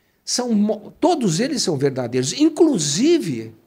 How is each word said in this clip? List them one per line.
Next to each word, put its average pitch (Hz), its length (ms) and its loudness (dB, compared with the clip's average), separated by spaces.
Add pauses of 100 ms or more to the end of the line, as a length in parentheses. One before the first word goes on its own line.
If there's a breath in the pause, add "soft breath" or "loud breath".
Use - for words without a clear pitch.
(240 soft breath)
São 247 300 -4
mo-, 208 440 -2
todos 247 400 2
eles 254 240 -2
são 165 140 -2
verdadeiros. 127 560 -2
Inclusive 233 1200 0 (120)